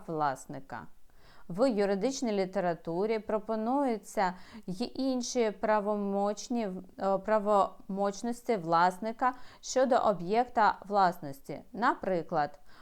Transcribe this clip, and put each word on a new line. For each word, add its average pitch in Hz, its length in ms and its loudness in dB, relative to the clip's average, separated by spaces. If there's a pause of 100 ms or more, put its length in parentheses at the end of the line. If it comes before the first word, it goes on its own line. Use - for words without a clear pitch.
власника. 139 800 -4 (640)
В 185 200 2
юридичній 208 600 0
літературі 185 880 0
пропонуються 220 1120 -2 (340)
й 190 280 -4
інші 254 560 0
правомочні, 208 1160 0 (320)
е, 196 180 2
правомочності 202 1400 0
власника 185 760 2 (280)
щодо 254 340 4
об'єкта 208 800 2 (120)
власності, 175 720 0 (140)
наприклад, 185 840 0 (220)